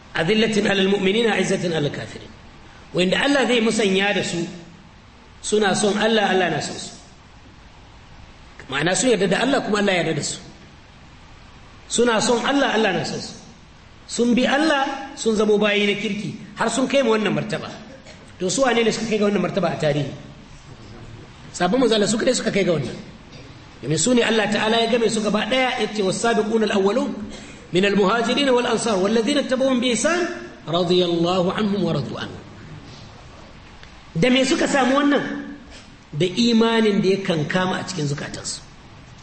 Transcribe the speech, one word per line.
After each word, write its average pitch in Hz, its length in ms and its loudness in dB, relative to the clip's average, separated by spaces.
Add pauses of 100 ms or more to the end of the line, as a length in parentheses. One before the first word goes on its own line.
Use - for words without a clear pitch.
(160)
"أذلة 214 540 2
على 196 120 2
المؤمنين، 196 480 2
عزة 180 460 0
على 147 120 0
الكافرين." - 420 -10 (640)
Wanda 185 280 2
Allah 277 240 4
zai 233 160 2
musanya 202 520 2
da 180 100 0
su, 170 240 -4 (960)
suna 208 340 2
son 208 220 2
Allah, 214 320 2
Allah 185 200 2
na 151 120 -2
son - 180 -10
su. - 120 -14 (1800)
Ma'ana 151 260 0
sun 254 140 2
yarda 196 180 4
da 180 140 0
Allah 254 200 2
kuma 208 180 0
Allah 202 140 2
ya 170 100 2
yarda 160 120 -2
da 143 80 -4
su. - 140 -8 (1500)
Suna 233 320 2
son 233 240 0
Allah, 262 280 2
Allah 214 200 2
na 160 100 -2
son 139 160 -8
su. - 140 -12 (760)
Sun 240 260 0
bi 254 120 4
Allah, 277 680 0
sun 220 200 0
zamo 214 240 4
bayi 208 280 2
na 202 120 2
kirki, 202 360 -6 (200)
har 226 140 -2
sun 254 180 0
kai 277 160 2
mu 220 80 2
wannan 214 220 2
martaba. 151 360 -4 (720)
To 180 100 -2
su 269 120 0
wane 233 220 4
ne 220 80 4
suka - 160 -4
kai 214 100 0
ga 208 80 2
wannan 202 160 2
martaba 175 320 0
a - 20 -6
tarihi? 143 360 0 (1400)
Sabon 180 280 0
manzo 226 160 4
Allah 208 120 2
su 220 100 0
kadai - 180 2
suka 196 160 -2
kai 196 120 2
ga 175 80 2
wannan. 135 240 -2 (840)
Domin 151 160 -2
su 247 160 2
ne 233 80 4
Allah 214 300 0
Ta'ala 220 280 0
ya 226 80 2
game 226 220 2
su 214 120 0
gaba 214 280 0
daya, 262 320 0
ya 214 120 0
ce, 214 80 -2
"والسابقون 214 640 0
الأولون 208 500 2 (600)
من 185 120 4
المهاجرين 226 640 2
والأنصار 240 500 2
والذين 226 380 2
اتبعوهم 262 420 0
بإحسان 285 480 0 (400)
رضي 175 380 2
الله 170 480 2
عنهم 202 300 0
ورضوا 143 360 -2
عنه." - 180 -10 (1800)
Da 196 140 4
me 254 160 4
suka 330 220 2
samu 262 280 2
wannan? - 600 0 (580)
Da 151 120 0
imanin 226 760 4
da 175 60 2
ya 180 100 4
kankama 185 640 -2
a - 40 -8
cikin 156 220 -6
zukatansu. 123 560 -6 (600)